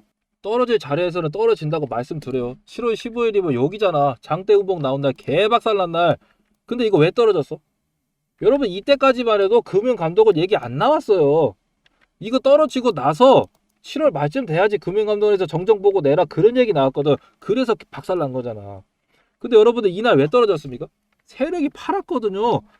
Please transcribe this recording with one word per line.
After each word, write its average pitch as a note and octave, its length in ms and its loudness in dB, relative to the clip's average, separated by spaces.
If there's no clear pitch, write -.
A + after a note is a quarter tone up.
떨어질 A#3 360 0
자리에서는 D#3+ 540 -4
떨어진다고 E3 560 -2
말씀드려요. B2+ 640 -6
칠월 A3+ 280 -4
십오 A#3 320 -6
일이면 F#3+ 280 0
여기잖아. D3+ 640 0
장대 F#3+ 340 -2
음봉 F#3+ 240 0
나온 C#3 220 -2
날, C#3 120 -2
개박살 G#3+ 640 -2
난 F3+ 140 -4
날. E3 260 0
근데 A#3 200 -4
이거 G3 120 2
왜 D#3+ 120 4
떨어졌어? F#3 480 0
여러분, B3+ 260 2
이때까지만 A#3 720 0
해도 G3+ 200 2
금융감독원 G3+ 760 2
얘기 F#3 200 0
안 A#2+ 220 -8
나왔어요. E3 760 2
이거 A3 180 -4
떨어지고 C4+ 540 2
나서 D3+ 560 4
칠월 C#4+ 300 -2
말쯤 D#3 340 -4
돼야지 F#3 320 0
금융감독원에서 G#3 680 -2
정정 F#3 360 0
보고 G3 180 2
내라, D3+ 260 2
그런 A3 300 2
얘기 A#3 160 2
나왔거든. C#3 440 0
그래서 A#3 340 -2
박살 F#3 280 -6
난 C#3 140 -4
거잖아. G#2 500 -10
근데 A3+ 180 0
여러분들, A3 340 4
이날 G#3 260 0
왜 C#3+ 120 2
떨어졌습니까? E3+ 580 -2
세력이 D#4+ 460 -4
팔았거든요. A3+ 920 -4